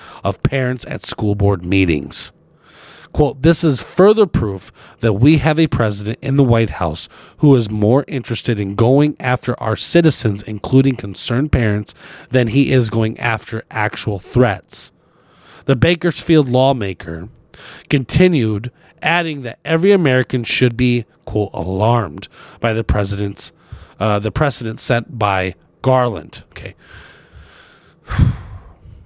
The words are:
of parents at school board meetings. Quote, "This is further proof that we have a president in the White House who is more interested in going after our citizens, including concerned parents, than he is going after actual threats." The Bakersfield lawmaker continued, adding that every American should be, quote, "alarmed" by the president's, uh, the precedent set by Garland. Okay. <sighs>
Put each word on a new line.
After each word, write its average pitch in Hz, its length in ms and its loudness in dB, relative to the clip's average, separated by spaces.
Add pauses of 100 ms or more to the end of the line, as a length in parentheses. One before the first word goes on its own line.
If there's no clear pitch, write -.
(240)
of 98 180 -4
parents 127 460 -2
at - 160 -10
school 104 300 -2
board 101 280 2
meetings. 87 720 0 (800)
Quote, 139 300 0
"This 165 220 4
is 139 180 2
further 208 420 4
proof 101 480 -4 (280)
that 110 140 2
we 143 240 6
have 151 200 0
a 165 80 4
president 104 560 -2
in 135 160 -2
the 139 60 6
White 117 260 2
House 80 360 -6 (320)
who 143 160 6
is 113 140 2
more 110 400 2
interested 120 500 -6
in 101 180 -6
going 139 440 2
after 127 400 -4
our 110 160 -4
citizens, 156 680 0
including 131 520 0
concerned 120 560 -6
parents, 107 400 0 (380)
than 123 180 2
he 135 240 2
is 123 160 2
going 110 300 -2
after 113 520 -6
actual 107 480 -4
threats." - 720 -2 (760)
The 135 100 2
Bakersfield 160 720 2
lawmaker 107 800 0 (600)
continued, 123 840 2 (300)
adding 160 400 -2
that 120 220 -12
every 165 280 2
American 131 500 2
should 120 340 0
be, 123 280 0 (220)
quote, 107 260 -4
"alarmed" 95 760 -2 (320)
by 117 120 0
the 110 100 -2
president's, 101 680 -4 (480)
uh, 104 180 2
the 104 140 -4
precedent 120 480 -2
set - 380 -4
by 95 360 0 (280)
Garland. 123 680 -2
Okay. - 220 -16 (1300)
<sighs> - 80 -6 (880)